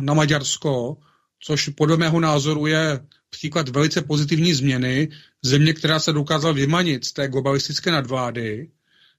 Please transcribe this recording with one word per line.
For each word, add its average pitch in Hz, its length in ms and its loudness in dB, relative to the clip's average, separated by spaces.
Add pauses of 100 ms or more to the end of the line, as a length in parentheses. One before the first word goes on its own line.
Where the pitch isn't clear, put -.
na 139 120 0
Maďarsko, 143 840 0 (420)
což - 300 -4
podle 151 280 2
mého 165 220 2
názoru 151 460 0
je 156 340 0 (300)
příklad 147 400 -4
velice 151 320 0
pozitivní 151 520 2
změny, 131 560 0 (340)
země, 147 300 4
která 156 260 0
se 160 140 0
dokázala 151 400 0
vymanit 143 520 0
z - 80 -8
té 139 140 -4
globalistické 139 640 -2
nadvlády, 123 760 -4 (500)